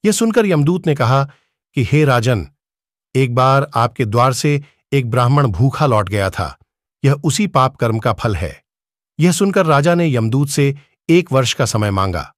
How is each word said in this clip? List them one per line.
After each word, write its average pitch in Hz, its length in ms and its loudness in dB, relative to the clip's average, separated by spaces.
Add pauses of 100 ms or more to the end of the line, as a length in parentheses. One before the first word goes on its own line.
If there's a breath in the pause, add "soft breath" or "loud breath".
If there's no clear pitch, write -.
यह 208 80 2
सुनकर 226 340 2
यमदूत 170 400 0
ने 151 80 0
कहा 135 280 0 (540 soft breath)
कि 127 80 0
हे 151 200 2
राजन, 120 420 0 (680)
एक 131 200 0
बार 135 400 2
आपके 120 300 0
द्वार 120 280 2
से 147 280 -2 (320 loud breath)
एक 127 180 0
ब्राह्मण 127 360 2
भूखा 123 400 0
लौट 107 220 0
गया 98 220 -2
था, 80 260 -8 (460)
यह 139 100 2 (120)
उसी 180 220 0
पाप 131 300 0
कर्म 113 220 -2
का 110 140 -2
फल 107 240 -2
है। 78 260 -8 (560)
यह 170 140 2
सुनकर 196 340 0
राजा 156 280 2
ने 170 140 0
यमदूत 123 400 0
से 139 260 0 (340 loud breath)
एक 170 240 2
वर्ष 131 220 0
का 127 100 -2
समय 107 260 -2
मांगा। 95 480 -4